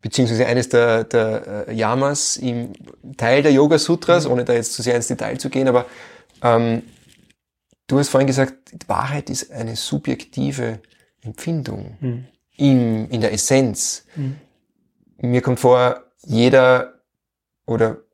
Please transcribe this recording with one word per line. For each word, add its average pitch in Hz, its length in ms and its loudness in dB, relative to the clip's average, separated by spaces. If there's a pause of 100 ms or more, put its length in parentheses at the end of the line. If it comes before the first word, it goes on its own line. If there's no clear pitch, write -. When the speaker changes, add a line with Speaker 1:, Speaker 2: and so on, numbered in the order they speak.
Speaker 1:
beziehungsweise 117 420 0
eines 120 240 0
der, 117 360 2
der, 110 640 -2
äh, 110 40 -10
Yamas 127 640 -2
im 120 380 -6 (420)
Teil 123 260 2
der 151 100 6
Yoga-Sutras, 156 760 4
Speaker 2:
Mhm. 127 60 0
Speaker 1:
ohne 123 120 -2
da 120 80 -2
jetzt 117 220 -2
zu - 80 -8
sehr 120 140 0
ins 117 120 -2
Detail 113 300 -6
zu 135 100 -8
gehen, 131 180 -2
aber, 120 200 2 (560)
ähm, 117 400 2 (1040)
du 131 120 0
hast 143 120 0
vorhin 135 160 4
gesagt, 135 280 0 (320)
Wahrheit 143 440 -4
ist - 200 -10
eine 113 260 -10
subjektive 135 1040 -6 (420)
Empfindung 113 800 -8
Speaker 2:
Mhm. 123 240 -8 (340)
Speaker 1:
im, 120 500 2
in 113 140 -4
der 104 100 0
Essenz. 127 720 -2 (100)
Speaker 2:
Mhm. 135 220 -8 (840)
Speaker 1:
Mir 123 180 0
kommt 123 180 -2
vor, 123 440 4 (200)
jeder 127 800 4 (680)
oder 113 300 0 (180)